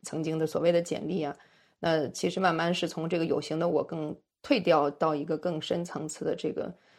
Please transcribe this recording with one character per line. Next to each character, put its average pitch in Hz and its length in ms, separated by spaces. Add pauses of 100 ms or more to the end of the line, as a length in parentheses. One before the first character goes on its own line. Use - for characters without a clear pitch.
曾 - 200
经 160 160
的 160 80
所 156 160
谓 170 100
的 170 80
简 170 260
历 165 160
啊， 143 140 (420)
那 160 300
其 - 220
实 185 100
慢 175 140
慢 170 180
是 175 160
从 165 180
这 170 120
个 165 80
有 151 120
形 156 200
的 175 100
我 147 160
更 156 320 (260)
退 254 180
掉 156 300
到 156 240
一 147 100
个 165 140
更 160 220
深 175 240
层 156 240
次 - 160
的 160 100
这 - 160
个 - 220 (260)